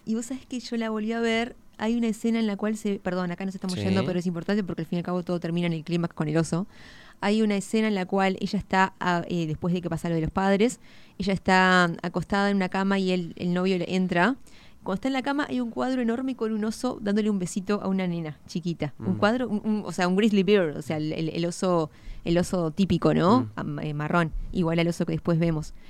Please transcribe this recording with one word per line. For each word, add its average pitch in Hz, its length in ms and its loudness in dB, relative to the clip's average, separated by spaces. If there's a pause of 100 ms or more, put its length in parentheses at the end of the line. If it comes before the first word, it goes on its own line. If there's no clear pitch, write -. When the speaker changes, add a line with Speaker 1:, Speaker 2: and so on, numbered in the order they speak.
Speaker 1:
y 220 100 -2
vos 240 100 -4
sabés 262 200 -10
que 254 140 -8
yo 233 160 -8
la 226 140 -4
volví 220 240 -4
a 233 80 -2
ver, 226 340 0 (220)
hay 226 180 0
una 233 120 0
escena 226 320 0
en 220 80 2
la 196 100 -2
cual 214 180 -2
se, 202 240 -2
perdón, 180 320 -2
acá 196 140 -6
nos 190 100 -6
estamos 185 200 -6
Speaker 2:
Sí. - 100 -4
Speaker 1:
yendo, 190 200 2
pero 180 140 0
es 170 60 -4
importante 185 400 -2
porque 170 160 -6
al 156 40 -4
fin 175 120 -2
y - 20 0
al 170 60 -4
cabo 180 180 -2
todo 175 160 -2
termina 170 280 -2
en 165 60 0
el 156 120 -4
clímax 170 280 -2
con 156 140 -2
el 151 100 -2
oso. 165 300 0 (540)
Hay 214 200 2
una 208 160 2
escena 220 320 0
en 208 60 0
la 185 100 -2
cual 190 340 2
ella 202 180 -2
está, 190 440 2
ah, 175 260 0
eh, 170 200 -2
después 170 260 -2
de 180 80 0
que 170 80 -6
pasa 165 180 -4
lo 170 80 0
de 160 60 2
los 151 100 -2
padres, 196 480 2 (380)
ella 190 160 0
está 185 580 6 (100)
acostada 196 480 0
en 202 60 2
una 185 140 0
cama 196 300 0
y 185 120 0
el, 180 240 -2
el 175 180 -2
novio 185 240 2
le 170 160 -2
entra. 185 440 2 (460)
Cuando - 120 -2
está - 140 -4
en 269 40 -2
la 262 80 0
cama 285 280 -2
hay 254 100 -2
un 233 100 -4
cuadro 254 320 -2
enorme 240 360 -2
con 220 160 -2
un 214 100 -2
oso 226 380 -2
dándole 208 280 0
un 202 80 0
besito 190 440 -2
a 190 80 -4
una 190 180 0
nena 170 300 -4 (100)
chiquita. 160 520 -4
Un 190 160 -2
Speaker 2:
Mm. - 20 -6
Speaker 1:
cuadro, 226 320 2
un, 208 160 -2
un, 214 200 0
o - 60 -8
sea, 180 160 0
un 180 80 2
grizzly 202 280 4
bear, 185 260 4
o 147 120 -8
sea, 160 140 -4
el, 156 160 -2
el, 160 160 -2
el 170 180 -2
oso, 175 460 0 (320)
el 170 140 2
oso 175 340 0
típico, 165 420 2
¿no? 180 280 6
Speaker 2:
Mm. 107 160 -4
Speaker 1:
Am-, 151 220 -8
eh, 151 140 -6
marrón, 151 380 0 (220)
igual 170 260 2
al 170 80 4
oso 175 180 -2
que 170 60 -4
después 160 280 0
vemos. 165 340 0 (160)